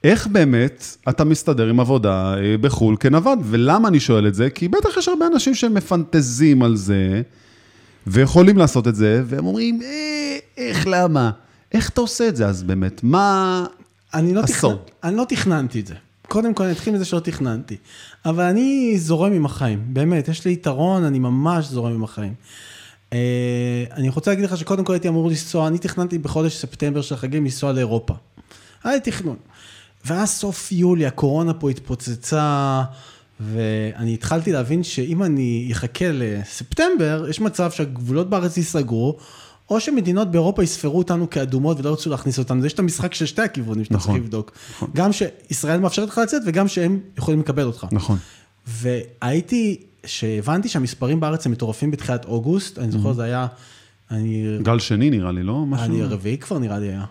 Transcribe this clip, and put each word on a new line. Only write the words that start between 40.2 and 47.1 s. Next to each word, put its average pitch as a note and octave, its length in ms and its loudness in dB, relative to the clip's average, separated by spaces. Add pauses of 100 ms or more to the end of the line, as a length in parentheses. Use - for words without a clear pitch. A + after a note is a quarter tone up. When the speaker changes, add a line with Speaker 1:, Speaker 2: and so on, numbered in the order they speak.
Speaker 2:
באירופה E3+ 320 2
יספרו D#3+ 360 -2
אותנו E3+ 320 0
כאדומות C3+ 500 -2
ולא C#3 80 -2
ירצו D#3 220 -2
להכניס C3 280 -2
אותנו. B2+ 280 0
יש D3+ 60 -2
את - 60 -6
המשחק F3 360 -2
של D#3+ 120 -2
שתי F3+ 160 -4
הכיוונים A2+ 420 -4
שאתה A2 100 -2
Speaker 1:
נכון, G2 180 0
Speaker 2:
צריך A#2+ 120 0
לבדוק. G#2+ 280 -8 (240)
Speaker 1:
נכון. - 180 -8
Speaker 2:
גם F3+ 180 2
שישראל E3 680 -4
מאפשרת G3 280 -2
לך A3 100 -4
לצאת, A#3 280 0
וגם F#3+ 220 2
שהם F#3 300 0 (200)